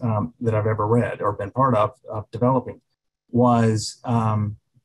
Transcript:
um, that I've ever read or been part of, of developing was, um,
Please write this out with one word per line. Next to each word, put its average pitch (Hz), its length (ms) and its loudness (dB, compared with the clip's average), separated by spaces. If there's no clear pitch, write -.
um, 113 380 -2
that 113 140 -2
I've 107 120 0
ever 107 200 -2
read 110 360 0
or 101 100 0
been 101 200 -8
part 127 240 2
of, 107 160 2
of 107 200 -10
developing 123 500 -2
was, 117 760 2
um, 110 520 -2